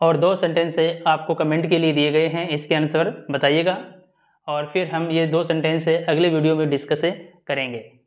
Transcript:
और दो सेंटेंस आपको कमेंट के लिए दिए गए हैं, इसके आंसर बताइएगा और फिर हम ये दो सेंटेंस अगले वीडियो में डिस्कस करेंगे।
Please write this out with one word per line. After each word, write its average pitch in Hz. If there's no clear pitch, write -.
और 165
दो 180
सेंटेंस 165
आपको 156
कमेंट 160
के 165
लिए 160
दिए 147
गए 156
हैं, 170
इसके 151
आंसर 156
बताइएगा 160
और 147
फिर 185
हम 165
ये 165
दो 160
सेंटेंस 160
अगले 165
वीडियो 160
में 156
डिस्कस 143
करेंगे। 123